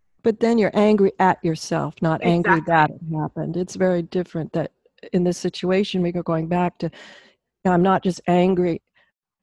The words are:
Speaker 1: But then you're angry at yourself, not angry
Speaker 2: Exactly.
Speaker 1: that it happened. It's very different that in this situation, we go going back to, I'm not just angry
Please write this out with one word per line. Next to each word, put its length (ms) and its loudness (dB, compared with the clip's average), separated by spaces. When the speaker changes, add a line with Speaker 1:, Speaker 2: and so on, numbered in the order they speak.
Speaker 1:
But 160 0
then 180 2
you're 180 2
angry 440 4
at 260 2
yourself, 560 -4
not 220 0
angry 360 2
Speaker 2:
Exactly. 140 -2
Speaker 1:
that 180 4
it 280 -10
happened. 380 -6
It's 180 -6
very 280 0
different 500 -6
that 180 -4
in 120 2
this 120 0
situation, 640 -2
we 120 0
go 100 -6
going 240 -2
back 320 -2
to, 120 -6
I'm 160 4
not 220 2
just 240 -2
angry 520 2